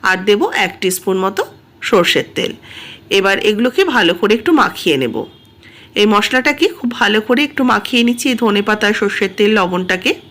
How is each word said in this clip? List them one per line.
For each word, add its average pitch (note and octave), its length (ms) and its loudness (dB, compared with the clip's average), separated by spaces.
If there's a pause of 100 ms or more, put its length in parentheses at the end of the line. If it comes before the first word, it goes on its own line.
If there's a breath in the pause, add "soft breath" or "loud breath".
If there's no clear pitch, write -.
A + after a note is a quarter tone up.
আর F#3 220 0
দেব G#3 160 2 (140)
এক F#3+ 240 -2
টিস্পুন F#3+ 400 -2
মতো F#3+ 240 -2 (380)
সর্ষের F3 540 2
তেল। - 180 -4 (580 loud breath)
এবার G3 280 2
এগুলোকে A#3 460 0
ভালো A#3 300 2
করে G3 200 0
একটু A#3 180 0
মাখিয়ে F#3+ 440 2
নেব। B2+ 200 -2 (800 loud breath)
এই G#3 120 2
মশলাটাকে B3+ 640 2
খুব C4 220 -4
ভালো G#3+ 300 0
করে A#3+ 220 0
একটু D4 220 -4
মাখিয়ে A#3 400 0
নিচ্ছি, A#3+ 240 -2
এই B3 80 0
ধনে G#3 260 0
পাতা, G#3+ 300 0
সর্ষের G3+ 440 -2
তেল, G#3 220 2
লবণটাকে। F#3 540 -2 (180)